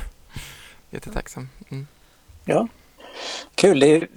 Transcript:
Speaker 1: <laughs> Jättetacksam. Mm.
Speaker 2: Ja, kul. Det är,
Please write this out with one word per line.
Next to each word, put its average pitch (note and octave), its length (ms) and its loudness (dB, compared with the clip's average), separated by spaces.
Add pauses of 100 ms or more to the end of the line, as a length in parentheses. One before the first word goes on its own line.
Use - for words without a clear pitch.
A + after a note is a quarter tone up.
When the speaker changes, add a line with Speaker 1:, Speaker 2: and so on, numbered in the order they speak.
(360)
Speaker 1:
<laughs> - 540 -20
Jättetacksam. - 580 -12 (220)
Mm. C3+ 160 -14 (580)
Speaker 2:
Ja, F3+ 240 -2 (840)
kul. F3 260 4
Det C#3 60 6
är, D#3 300 4